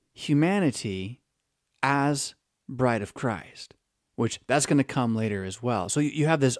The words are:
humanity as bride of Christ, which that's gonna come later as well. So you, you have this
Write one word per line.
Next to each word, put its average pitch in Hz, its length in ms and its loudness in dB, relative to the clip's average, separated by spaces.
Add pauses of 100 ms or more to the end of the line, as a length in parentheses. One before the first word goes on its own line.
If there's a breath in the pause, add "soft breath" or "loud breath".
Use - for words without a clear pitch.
(140)
humanity 143 1080 0 (640)
as 139 520 0 (320)
bride 123 340 0
of 101 120 -10
Christ, - 600 -6 (420)
which 117 320 -2
that's 139 180 2
gonna 143 180 4
come 120 320 0
later 107 280 -2
as 95 180 -10
well. 110 280 -2
So 147 100 -2
you, 147 100 0
you 147 180 0
have 160 120 2
this 131 200 2